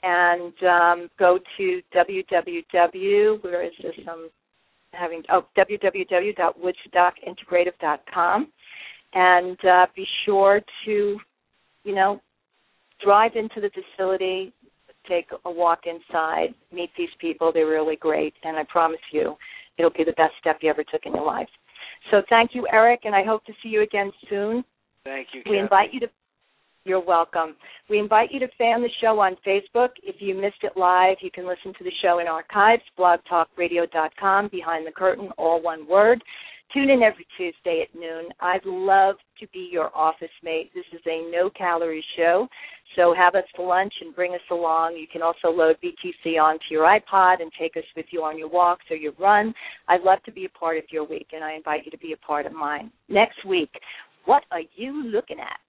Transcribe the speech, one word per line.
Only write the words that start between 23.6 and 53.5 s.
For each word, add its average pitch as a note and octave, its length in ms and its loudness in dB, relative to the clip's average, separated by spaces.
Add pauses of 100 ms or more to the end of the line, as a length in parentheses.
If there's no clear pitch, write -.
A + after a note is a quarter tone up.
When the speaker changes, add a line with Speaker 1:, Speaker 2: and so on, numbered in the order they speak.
Speaker 1:
see A3+ 80 -14
you G#3+ 140 2
again G3+ 280 -4 (160)
soon. G#3+ 360 -4 (400)
Speaker 2:
Thank C3+ 300 -12
you, - 120 -16
Speaker 1:
We G#3+ 60 -2
Speaker 2:
Kathy. G3+ 80 2
Speaker 1:
invite G3+ 340 2
you C4 80 -8
to, A#3 60 -6 (800)
you're F#3 180 -2
welcome. E3 520 0 (340)
We G#3 100 2
invite G#3 320 2
you C4+ 80 -6
to B3+ 80 -4 (100)
fan A#3 240 0
the A#3+ 80 -2 (120)
show A3 180 2
on F#3+ 160 2 (100)
Facebook. G3+ 440 0 (140)
If G3 160 -12
you G3 140 -6
missed G3 300 -6
it G3+ 120 -6
live, F#3 460 4
you F#3 100 -10
can F3+ 140 -14
listen F3+ 320 -10
to F#3 60 -20
the F3+ 80 -8 (100)
show F3 180 2
in E3+ 80 -4
archives, G3+ 560 2 (120)
blog F3 320 4
talk E3+ 300 0
radio E3+ 340 -2
dot D#3 280 -2
com, G3 300 2
Behind E3 380 -8
the D#3+ 40 -14
Curtain, F#3 460 -2
all E3 240 0
one D#3+ 260 -8
word. G#3+ 360 4 (500)
Tune C#4 160 0
in C4+ 120 6
every - 240 0 (100)
Tuesday E3+ 480 -4
at - 160 -14
noon. E3 300 -12 (100)
I'd F#3 260 -2
love F#3+ 500 2 (240)
to G#3+ 120 -18
be F#3 200 -14
your E3 240 -4
office D#3+ 340 -2 (140)
mate. D#3+ 300 -8
This F3+ 200 -12
is E3 120 -20
a E3 260 -6
no-calorie E3+ 720 -4 (100)
show, E3+ 320 2 (480)
so F3 180 4
have F3+ 220 4
us F#3 80 0 (120)
for F3+ 120 -8
lunch F#3 340 0
and D#3+ 140 -18
bring F3+ 180 -4
us F3 80 -8 (100)
along. E3 440 -2
You D#3+ 160 -14
can E3 100 -10
also E3 280 -2
load E3 320 2
B F3 100 -6 (100)
T F3+ 120 -10 (100)
C E3 140 -2
onto D#3 340 2
your D#3 120 0
iPod F#3 580 4
and E3 180 -12
take E3 160 -6
us D#3+ 80 -10 (120)
with D#3+ 160 -12
you E3+ 120 -6
on D#3 140 -8
your D#3+ 120 -12
walks F3 400 0
or E3 60 -6
your D3+ 240 -8
run. G#3 340 2 (360)
I'd F3 120 4
love F#3+ 240 2
to A3 60 -18
be F#3+ 140 -14
a - 120 -14
part E3 200 -4
of D#3+ 140 -8
your D#3 140 -6
week, D#3 280 -12
and D#3+ 100 -14
I D#3 120 -10
invite D#3 300 -8
you D#3 60 -18
to - 60 -20
be D#3+ 160 -12
a - 120 -18
part D3 200 -4
of D3+ 80 -14
mine. D3 380 -8 (180)
Next G#3+ 360 0
week, F#3 260 -4 (540)